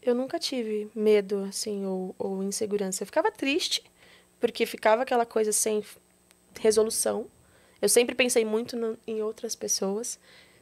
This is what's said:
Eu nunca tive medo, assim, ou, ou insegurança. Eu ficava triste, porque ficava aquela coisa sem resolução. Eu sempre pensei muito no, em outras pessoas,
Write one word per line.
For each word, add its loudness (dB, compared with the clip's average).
Eu 2
nunca -2
tive -4
medo, 4
assim, -6
ou, -4
ou -4
insegurança. -2
Eu -6
ficava 0
triste, -2
porque 0
ficava 2
aquela 0
coisa 0
sem 0
resolução. 2
Eu 2
sempre 4
pensei 4
muito -2
no, -4
em -4
outras -6
pessoas, -2